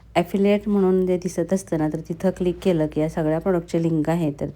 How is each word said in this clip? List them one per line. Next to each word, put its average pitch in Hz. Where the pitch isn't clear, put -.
ॲफिलिएट 202
म्हणून 185
जे 180
दिसत 175
असतं 185
ना, 156
तर 156
तिथं 165
क्लिक 180
केलं 165
की 151
या 156
सगळ्या 160
प्रॉडक्टची 170
लिंक 160
आहे, 165
तर 147